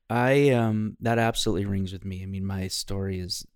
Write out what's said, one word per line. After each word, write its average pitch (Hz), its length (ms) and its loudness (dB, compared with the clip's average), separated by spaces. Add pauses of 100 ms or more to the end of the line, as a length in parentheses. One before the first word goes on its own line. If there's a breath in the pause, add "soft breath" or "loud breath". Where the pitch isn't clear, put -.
I, 135 420 4
um, 110 500 2
that 117 180 2
absolutely 113 460 0
rings 98 280 -4
with 92 120 -12
me. 92 180 -8
I 95 40 -10
mean, 95 200 -6
my 95 220 -4
story 98 500 -4
is, 90 260 -8 (120)